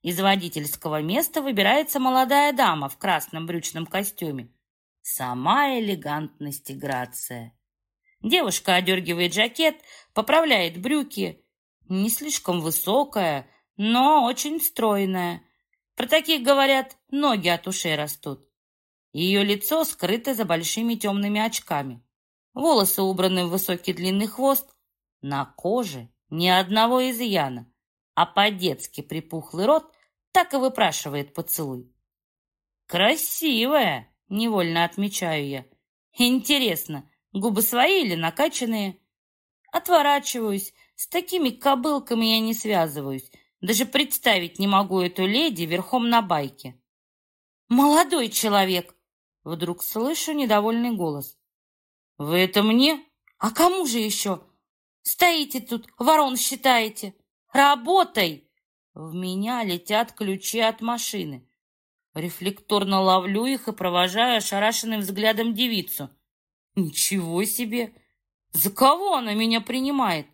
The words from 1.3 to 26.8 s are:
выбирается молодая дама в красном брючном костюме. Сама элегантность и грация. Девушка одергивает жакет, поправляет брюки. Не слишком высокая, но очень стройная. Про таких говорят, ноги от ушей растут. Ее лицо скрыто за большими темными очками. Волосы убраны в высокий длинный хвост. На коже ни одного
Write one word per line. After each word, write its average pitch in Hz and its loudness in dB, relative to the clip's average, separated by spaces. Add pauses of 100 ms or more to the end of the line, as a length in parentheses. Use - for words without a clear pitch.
выбирается 269 0
молодая 262 4
дама 170 0
в - -16
красном 160 -2
брючном 165 -6
костюме. 165 -6 (480)
Сама 190 0
элегантность 151 -6
и 135 -12
грация. 127 -8 (640)
Девушка 220 0
одергивает 175 0
жакет, 247 0 (320)
поправляет 220 2
брюки. 208 -4 (420)
Не 190 0
слишком 208 -4
высокая, 175 0 (300)
но 247 4
очень 294 -4
стройная. 190 0 (540)
Про 247 -2
таких 311 2
говорят, 269 4 (120)
ноги 254 0
от 170 0
ушей 180 -2
растут. 147 -8 (680)
Ее 190 2
лицо 208 0
скрыто 233 -4
за 220 -2
большими 170 -2
темными 208 -2
очками. 143 -4 (500)
Волосы 240 2
убраны 185 0
в 170 -4
высокий 185 -4
длинный 190 -2
хвост. 269 -2 (460)
На 139 -4
коже 175 -6 (200)
ни 170 0
одного 220 2